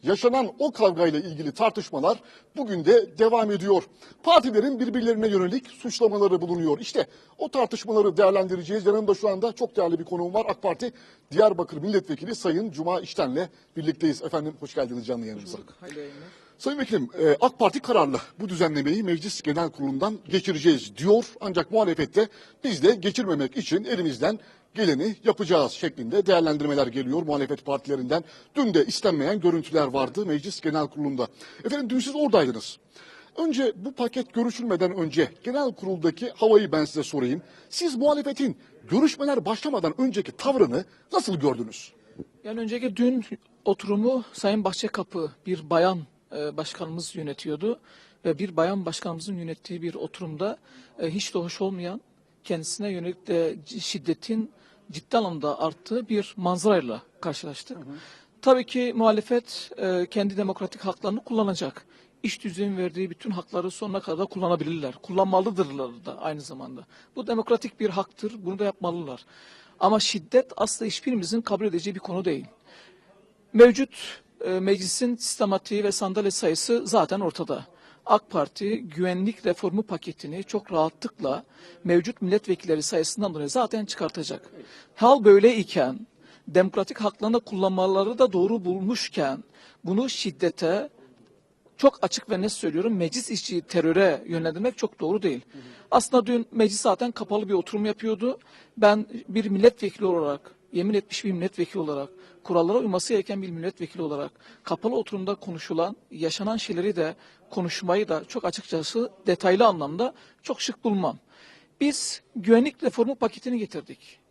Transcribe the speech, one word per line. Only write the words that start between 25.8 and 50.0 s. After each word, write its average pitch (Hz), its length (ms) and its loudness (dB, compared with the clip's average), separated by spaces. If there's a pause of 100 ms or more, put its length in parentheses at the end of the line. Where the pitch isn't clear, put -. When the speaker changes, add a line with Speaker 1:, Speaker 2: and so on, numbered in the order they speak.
Speaker 1:
değerlendirmeler 147 600 2
geliyor 135 360 -2
muhalefet 143 420 -2
partilerinden. 139 600 -2 (300)
Dün 233 200 0
de 156 120 6
istenmeyen 175 540 0
görüntüler 160 460 2
vardı 139 400 -2
Meclis 151 340 -4
Genel 151 260 0
Kurulu'nda. 147 420 -4 (360)
Efendim, 254 260 -4
dün 254 100 0
siz 269 140 -6
oradaydınız. 185 640 2 (580)
Önce 269 400 0
bu 220 160 -10
paket 247 400 -4
görüşülmeden 214 600 0
önce 160 360 0 (140)
genel 254 280 -2
kuruldaki 185 580 -4
havayı 214 420 6
ben 156 120 2
size 147 180 -6
sorayım. 135 400 -2 (280)
Siz 320 260 -2
muhalefetin 277 600 0 (340)
görüşmeler 277 540 2
başlamadan 214 560 -2
önceki 208 320 -2
tavrını 233 520 2 (280)
nasıl 220 280 0
gördünüz? 120 520 -2 (520)
Speaker 2:
Yani 220 160 -8
önceki 226 360 -4
dün 247 280 2 (400)
oturumu 208 680 0
Sayın 208 320 0
Bahçekapı 185 680 -4 (140)
bir 160 240 -4
bayan, 175 280 4 (380)
e, 147 200 -6
başkanımız 160 600 -8
yönetiyordu. 156 640 -6 (440)
Ve 160 140 0
bir 180 180 -4
bayan 180 300 0
başkanımızın 165 480 -8
yönettiği 165 480 -10
bir 165 120 -8
oturumda, 165 640 -8 (400)